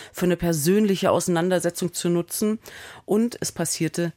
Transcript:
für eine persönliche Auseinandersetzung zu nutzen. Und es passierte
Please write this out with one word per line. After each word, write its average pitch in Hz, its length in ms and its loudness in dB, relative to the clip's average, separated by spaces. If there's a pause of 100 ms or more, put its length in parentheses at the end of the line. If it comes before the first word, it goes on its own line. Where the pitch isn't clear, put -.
(140)
für - 100 -2
eine 175 140 2
persönliche 180 720 2
Auseinandersetzung 175 840 0
zu - 160 -4
nutzen. 175 500 0 (460)
Und 226 380 0
es - 100 -6
passierte 165 640 -2